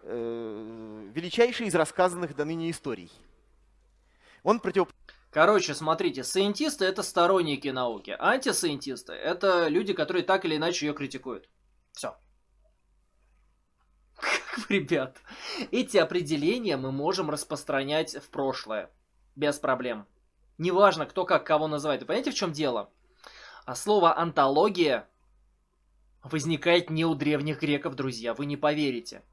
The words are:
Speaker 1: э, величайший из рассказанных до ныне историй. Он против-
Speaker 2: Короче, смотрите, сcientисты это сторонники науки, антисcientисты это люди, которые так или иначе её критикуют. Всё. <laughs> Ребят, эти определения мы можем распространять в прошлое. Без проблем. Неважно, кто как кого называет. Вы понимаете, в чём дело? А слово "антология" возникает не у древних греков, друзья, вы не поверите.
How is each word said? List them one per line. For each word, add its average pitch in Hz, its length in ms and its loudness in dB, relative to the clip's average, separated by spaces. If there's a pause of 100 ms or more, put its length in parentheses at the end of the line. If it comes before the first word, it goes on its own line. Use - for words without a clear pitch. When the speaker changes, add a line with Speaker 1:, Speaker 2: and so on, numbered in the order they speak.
Speaker 1:
э, 110 1080 -10
величайший 226 540 0
из 165 60 -2
рассказанных 175 600 2
до 147 100 -2
ныне 165 260 -4
историй. 104 420 -8 (1300)
Он 226 180 4
против- 185 280 2 (420)
Speaker 2:
Короче, 175 440 4
смотрите, 156 500 -2
сcientисты 202 640 0
это 190 160 -2
сторонники 170 680 2
науки, 120 500 -4
антисcientисты 151 920 -2
это 175 560 2
люди, 196 240 2
которые 170 320 -2
так 190 200 2
или 156 120 0
иначе 160 300 -2
её 147 80 -2
критикуют. 131 540 -10 (440)
Всё. - 240 -10 (2000)
<laughs> - 520 -4
Ребят, 139 500 0 (520)
эти 233 280 2
определения 165 800 0
мы 131 160 -4
можем 156 380 -2
распространять 147 840 -4
в 143 140 -14
прошлое. 117 600 -4 (460)
Без 147 220 0
проблем. 123 480 -2 (520)
Неважно, 180 480 4
кто - 180 -4
как 170 220 2
кого 156 220 2
называет. 147 320 -2
Вы 123 60 -12
понимаете, 202 260 -2
в - 20 -10
чём 175 180 -2
дело? 131 380 -2 (760)
А 127 100 -8
слово 202 420 4
"антология" 156 880 4 (1160)
возникает 160 680 0
не 160 140 0
у 165 100 2
древних 147 460 0
греков, 143 340 -2
друзья, 117 400 -4
вы 139 120 -4
не 143 100 -4
поверите. 143 680 -2 (100)